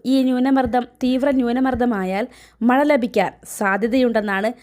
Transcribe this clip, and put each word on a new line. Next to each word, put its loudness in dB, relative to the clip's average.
ഈ 2
ന്യൂനമർദ്ദം 0
തീവ്ര 0
ന്യൂനമർദ്ദമായാൽ -2
മഴ 4
ലഭിക്കാൻ 0
സാധ്യതയുണ്ടെന്നാണ് 0